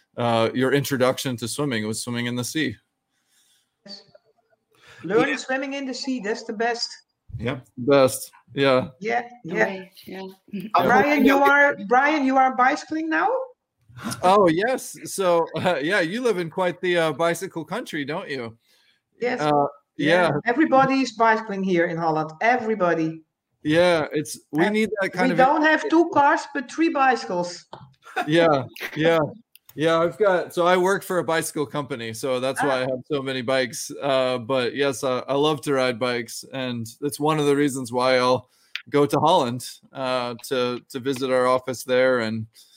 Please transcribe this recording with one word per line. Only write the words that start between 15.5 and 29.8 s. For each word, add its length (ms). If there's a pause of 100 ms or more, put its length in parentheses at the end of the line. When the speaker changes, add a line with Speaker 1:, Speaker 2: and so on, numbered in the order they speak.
Speaker 1:
uh, 260
yeah, 180
you 200
live 180
in 120
quite 300
the, 180
uh, 140
bicycle 520
country, 400
don't 240
you? 280 (640)
Speaker 2:
Yes. 200
Speaker 1:
Uh, 100 (460)
Speaker 2:
Yeah. 320
Speaker 1:
yeah. 20 (160)
Speaker 2:
Everybody 540
is 120
bicycling 500
here 240
in 100
Holland. 360 (100)
Everybody. 800 (440)
Speaker 1:
Yeah, 460
it's, 260 (140)
we 140
Speaker 2:
And 80
Speaker 1:
need 160 (100)
that 140
kind 140
Speaker 2:
we 40
Speaker 1:
of 60
Speaker 2:
don't 240
have 260
two 240
cars, 300 (100)
but 180
three 200
bicycles. 760 (600)
Speaker 1:
Yeah, 380 (300)
yeah. 240 (580)
Yeah, 240